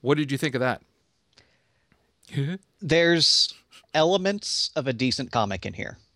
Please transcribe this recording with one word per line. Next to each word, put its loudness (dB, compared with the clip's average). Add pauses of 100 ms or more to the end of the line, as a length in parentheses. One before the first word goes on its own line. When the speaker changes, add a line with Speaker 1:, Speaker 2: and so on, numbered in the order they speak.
Speaker 1:
What 2
did -2
you -4
think -4
of 0
that? -2 (1500)
<laughs> -4 (220)
Speaker 2:
There's 4 (400)
elements 0
of -4
a -2
decent -2
comic 0
in -6
here. -10 (200)